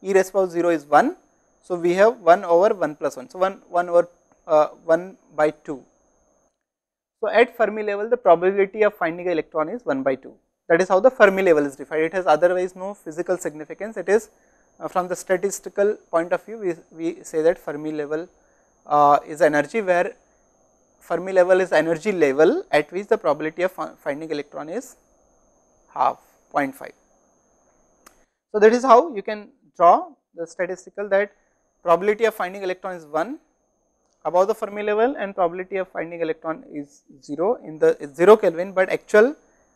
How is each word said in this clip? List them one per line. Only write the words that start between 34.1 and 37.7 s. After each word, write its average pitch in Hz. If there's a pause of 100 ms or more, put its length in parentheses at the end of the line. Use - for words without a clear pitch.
above 180
the 214
Fermi 208
level 220
and 196
probability 185
of 185
finding 170
electron 160 (100)
is 147 (180)
zero 170
in 156